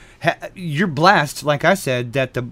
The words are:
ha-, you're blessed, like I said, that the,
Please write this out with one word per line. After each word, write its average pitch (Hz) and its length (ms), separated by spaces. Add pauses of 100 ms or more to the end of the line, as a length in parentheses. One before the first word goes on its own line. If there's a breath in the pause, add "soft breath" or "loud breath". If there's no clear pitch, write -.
(240 loud breath)
ha-, 165 140 (180)
you're 165 320
blessed, 156 560
like 147 220
I 175 80
said, 123 400
that 131 200
the, 123 180